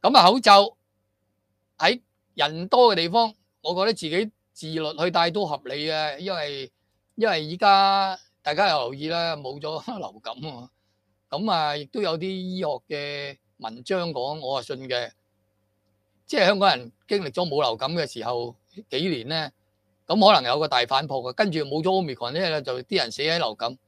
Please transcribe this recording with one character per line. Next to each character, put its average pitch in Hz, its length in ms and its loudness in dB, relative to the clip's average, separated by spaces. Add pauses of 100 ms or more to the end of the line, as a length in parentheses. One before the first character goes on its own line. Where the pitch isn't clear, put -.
咁 247 160 6
啊， 175 120 8
口 247 80 2
罩 202 380 8 (1000)
喺 214 240 2 (320)
人 156 340 -2
多 240 240 6
嘅 190 40 2
地 165 120 0
方， 220 260 0 (280)
我 165 120 -2
覺 185 120 0
得 226 80 0
自 160 160 -8
己 208 200 0 (220)
自 - 140 -16 (120)
律 151 200 -6
去 175 120 0
戴 170 200 2
都 190 160 -4
合 147 180 -4
理 143 240 -6
嘅， 156 300 -4
因 185 160 -6
為， 143 360 -8 (440)
因 220 120 0
為 170 160 0
依 156 140 -8
家 196 600 4 (240)
大 147 100 -2
家 190 160 2
有 135 220 0
留 - 20 -10
意 143 160 -8
啦， 170 260 -2
冇 143 240 -10
咗 151 260 -8
<laughs> 240 120 -10
流 117 220 -10
感 113 160 -12
啊 147 180 -12
嘛。 123 180 -18 (600)
咁 190 200 -2
啊， 156 240 0
亦 147 120 -8
都 - 160 -6
有 165 160 0
啲 175 80 -6
醫 185 320 -6
學 180 80 -2 (280)
嘅 143 440 -8 (180)
文 113 260 -12
章 175 300 -4
講， 139 260 -6
我 135 240 -4
係 - 40 -14
信 135 200 -10
嘅。 123 260 -4 (1120)
即 - 100 -4
係 196 80 4
香 196 140 4
港 185 180 4
人 120 160 -12 (160)
經 202 160 -2
歷 143 60 -6
咗 180 180 -4
冇 143 140 0
流 117 120 2
感 127 200 -6
嘅 156 120 -2
時 120 160 -12
候 120 320 -6 (360)
幾 151 180 -2
年 123 180 -6
呢， 156 240 -6 (560)
咁 208 200 4
可 196 140 8
能 123 100 -2
有 135 80 2
個 156 80 0
大 127 200 2
反 135 200 0
撲 135 160 -4
嘅， 127 120 -6
跟 208 180 0
住 156 80 -2
冇 143 200 -4
咗 175 100 0 (120)
Omicron 123 300 -6
呢， 160 300 -2
就 127 200 -6
啲 185 160 -4
人 117 140 -2
死 139 100 -6
喺 160 160 0
流 120 160 -2
感。 117 220 -4 (120)